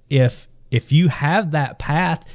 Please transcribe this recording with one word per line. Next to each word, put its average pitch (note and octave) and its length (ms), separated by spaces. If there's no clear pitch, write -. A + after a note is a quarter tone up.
if, B2+ 380
if - 220
you E3 160
have D#3+ 440
that C#3+ 260
path, E3 560